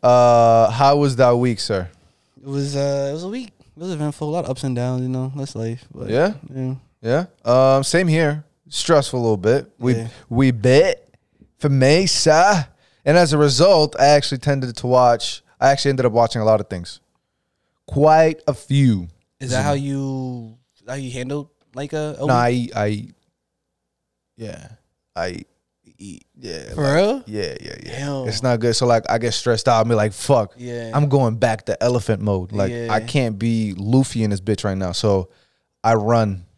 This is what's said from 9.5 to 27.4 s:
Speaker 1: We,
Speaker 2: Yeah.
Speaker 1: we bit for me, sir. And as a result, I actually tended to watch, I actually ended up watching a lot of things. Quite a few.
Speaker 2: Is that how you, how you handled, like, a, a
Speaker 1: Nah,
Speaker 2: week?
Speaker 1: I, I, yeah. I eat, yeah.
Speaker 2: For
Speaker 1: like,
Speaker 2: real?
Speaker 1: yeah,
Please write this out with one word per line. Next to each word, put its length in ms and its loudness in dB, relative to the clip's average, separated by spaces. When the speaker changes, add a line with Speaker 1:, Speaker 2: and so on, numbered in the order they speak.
Speaker 1:
We, 180 0
Speaker 2:
Yeah. 120 -6
Speaker 1:
we 220 2
bit 600 2
for 120 -2
me, 380 4
sir. 580 4
And 120 4
as 160 4
a 40 2
result, 600 4
I 80 6
actually 320 4
tended 380 -4
to 80 -10
watch, 560 2
I 120 4
actually 180 0
ended 160 0
up 60 2
watching 300 2
a 40 0
lot 140 4
of 80 -6
things. 320 -12
Quite 600 4
a 60 -2
few. 540 0
Speaker 2:
Is 120 -10
that 120 -2
how 100 0
you, 840 -8
how 80 -12
you 160 -10
handled, 380 -8
like, 200 -10
a, 260 -8
a 60 -4
Speaker 1:
Nah, 220 2
Speaker 2:
week? 280 -2
Speaker 1:
I, 100 -2
I, 220 -6
yeah. 320 -16
I 260 -6
eat, 280 -20
yeah. 360 -14
Speaker 2:
For 100 -6
Speaker 1:
like, 120 0
Speaker 2:
real? 320 0
Speaker 1:
yeah, 320 -6